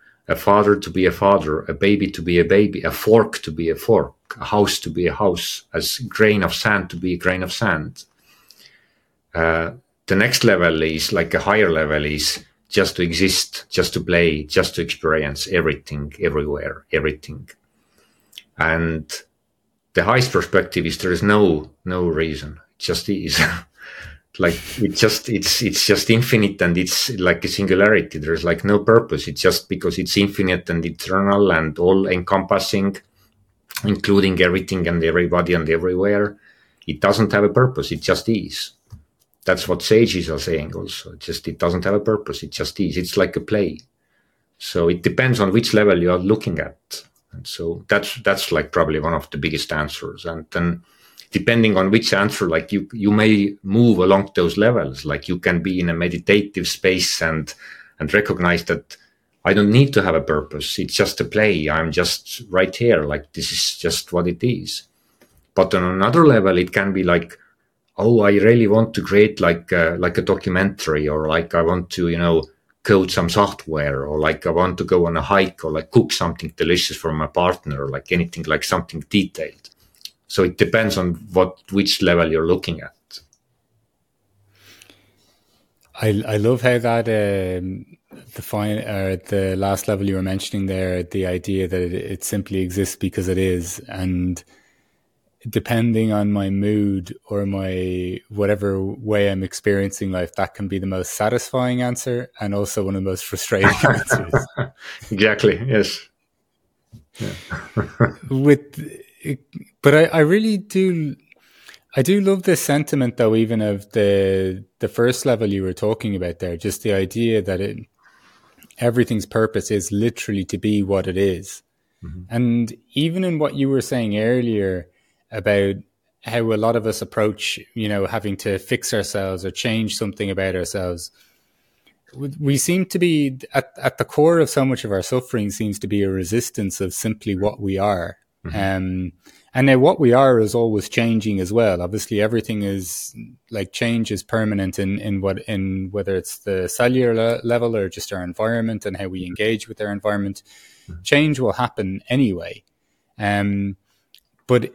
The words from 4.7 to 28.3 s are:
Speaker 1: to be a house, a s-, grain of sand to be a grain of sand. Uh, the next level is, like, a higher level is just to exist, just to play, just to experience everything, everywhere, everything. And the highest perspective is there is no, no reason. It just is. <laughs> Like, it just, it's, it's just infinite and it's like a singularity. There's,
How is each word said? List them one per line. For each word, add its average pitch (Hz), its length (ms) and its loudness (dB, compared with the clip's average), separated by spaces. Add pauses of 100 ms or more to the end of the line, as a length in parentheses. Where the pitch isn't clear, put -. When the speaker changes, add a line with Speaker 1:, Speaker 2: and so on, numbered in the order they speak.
Speaker 1:
to - 120 -8
be 87 160 -2
a - 80 -2
house, 90 500 -2 (100)
a 85 40 -4
s-, - 200 -4
grain 107 440 2
of 87 120 0
sand 101 360 0
to 90 60 -12
be 90 180 -4
a 87 40 -4
grain 92 240 -2
of 87 100 -6
sand. 85 520 -4 (1300)
Uh, 82 380 0 (340)
the 95 100 0
next 120 280 2
level 87 380 4
is, 80 300 -2
like, 85 220 0
a 85 60 0
higher 101 300 2
level 76 340 0
is 76 400 -4 (240)
just - 280 0
to 90 60 -2
exist, 90 680 -2
just - 240 -2
to 87 60 -4
play, 85 440 2
just 87 300 0
to 87 80 -2
experience 78 680 -2
everything, 76 720 -2
everywhere, 73 720 -2
everything. 76 560 -4 (1080)
And 82 520 0 (840)
the 87 100 4
highest 127 280 2
perspective 90 540 0
is 80 120 -6
there 90 140 -2
is 87 100 -2
no, 104 480 4 (140)
no 90 220 -2
reason. 76 540 -4 (180)
It - 40 -20
just - 260 -4
is. 85 380 -2
<laughs> 78 40 -2 (880)
Like, 87 440 -2
it 95 140 0
just, - 320 2
it's, - 340 0
it's 95 240 0
just - 240 2
infinite 113 500 2
and 87 160 2
it's - 320 -2 (120)
like 90 240 2
a - 40 -2
singularity. 95 680 2
There's, 80 240 -2